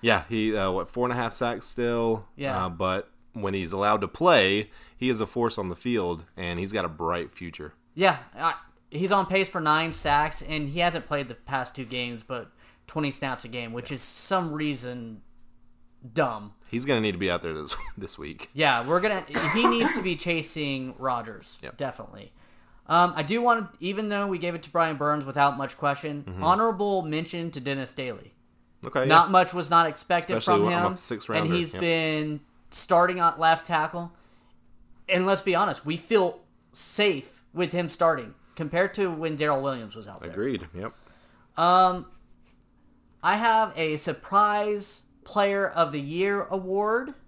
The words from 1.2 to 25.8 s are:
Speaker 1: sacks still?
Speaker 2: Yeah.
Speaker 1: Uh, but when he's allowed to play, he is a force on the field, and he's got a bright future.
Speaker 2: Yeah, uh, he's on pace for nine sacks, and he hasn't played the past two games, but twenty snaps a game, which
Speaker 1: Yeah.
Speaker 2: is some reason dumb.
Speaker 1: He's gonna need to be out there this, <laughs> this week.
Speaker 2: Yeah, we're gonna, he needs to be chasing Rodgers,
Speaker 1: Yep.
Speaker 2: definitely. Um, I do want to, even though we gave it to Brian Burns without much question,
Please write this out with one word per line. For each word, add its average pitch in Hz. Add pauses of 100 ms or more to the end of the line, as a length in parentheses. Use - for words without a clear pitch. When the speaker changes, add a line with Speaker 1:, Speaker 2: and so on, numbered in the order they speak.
Speaker 1:
sacks 120
still? 117
Speaker 2:
Yeah. 131
Speaker 1:
Uh, 90
but 92 (240)
when 98
he's 90
allowed 101
to 95
play, 107 (260)
he 127
is 117
a 107
force 117
on 95
the 87
field, 90 (100)
and 87
he's 98
got 101
a 85
bright 82
future. 78 (220)
Speaker 2:
Yeah, 170 (200)
uh, 156 (380)
he's 180
on 196
pace 185
for 180
nine 160
sacks, 151
and 151
he 156
hasn't 170
played 143
the 117
past 131
two 131
games, 120
but 120 (340)
twenty 151
snaps 131
a -
game, 117
which 120
Speaker 1:
Yeah. 147
Speaker 2:
is 123
some 180
reason 123 (920)
dumb. 110 (160)
Speaker 1:
He's 120
gonna 131
need 107
to 87
be 90
out 87
there 82
this, 76 (100)
<laughs> -
this 95
week. 80
Speaker 2:
Yeah, 131
we're 165
gonna, 196 (280)
he 233
needs 233
to 233
be 180
chasing 143
Rodgers, 120
Speaker 1:
Yep. -
Speaker 2:
definitely. 113 (560)
Um, 175
I 156
do 208
want 226
to, -
even 202
though 202
we 190
gave 175
it 160
to -
Brian 160
Burns 147
without 139
much 139
question, 143